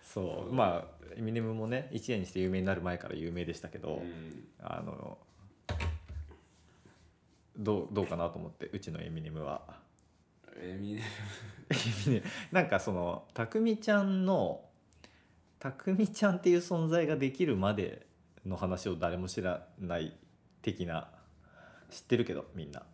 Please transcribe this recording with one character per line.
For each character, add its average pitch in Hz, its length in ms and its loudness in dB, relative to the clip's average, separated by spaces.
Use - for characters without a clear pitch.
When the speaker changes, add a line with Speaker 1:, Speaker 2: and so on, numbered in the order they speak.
Speaker 1:
そ 82 440 -4
う。 - 40 -6
Speaker 2:
う - 20 -2
ん。 127 40 0
Speaker 1:
ま 90 300 4
あ、 - 100 -18
エ 113 60 -6
ミ 110 100 -2
ネ 117 80 0
ム 113 140 -2
も 110 120 -4
ね、 127 240 -2
一 123 220 -4
夜 110 60 2
に 90 80 -2
し - 60 -12
て 92 80 -2
有 92 100 2
名 92 100 2
に 92 60 2
な 95 80 4
る 87 80 -4
前 87 160 -2
か - 100 -10
ら - 60 -6
有 82 180 -4
名 85 140 -4
で 85 80 -4
し - 60 -12
た - 80 -10
け - 100 -10
ど、 - 180 -4
Speaker 2:
う - 40 -4
ん。 80 480 -10
Speaker 1:
あ - 220 -6
の、 80 360 -10
ど 104 280 2
う、 - 60 -10
ど 101 120 2
う 90 40 2
か 85 100 -2
な 85 120 0
と 85 100 -6
思 82 100 -8
っ 80 40 -14
て、 - 180 -10
う 101 80 -6
ち - 120 -8
の 80 100 -6
エ 82 80 -8
ミ 80 140 -6
ネ 78 80 -8
ム 78 120 -6
は。 - 380 -8
Speaker 2:
エ 90 220 -8
ミ 101 160 -4
ネ 107 60 -6
ム。 - 0 -
Speaker 1:
エ 147 40 2
ミ 135 100 6
ネ - 40 2
ム。 - 60 -8
な 180 100 6
ん - 60 2
か 98 120 4
そ 107 120 -4
の、 87 400 -2
た 113 140 0
く 214 140 0
み 220 180 4
ち 220 120 -2
ゃ 202 120 6
ん 190 240 2
の、 131 360 2
た 135 140 -4
く - 220 0
み 208 120 6
ち 214 180 0
ゃ 202 60 10
ん 180 60 4
っ 175 60 -2
て 180 80 8
い 175 60 12
う - 20 8
存 170 300 2
在 165 180 6
が 156 100 4
で 135 160 2
き 185 140 2
る 123 100 4
ま 95 160 4
で - 340 -2
の 92 140 -2
話 92 320 0
を 90 40 0
誰 85 220 0
も 90 100 -4
知 98 140 -4
ら 90 260 -2
な 85 200 -2
い 80 160 -4
的 - 240 -2
な、 80 260 -4
知 - 100 -12
っ - 20 -20
て - 160 4
る 120 80 4
け - 80 -4
ど、 - 200 -8
み 78 120 -8
ん 71 40 -14
な。 - 120 -12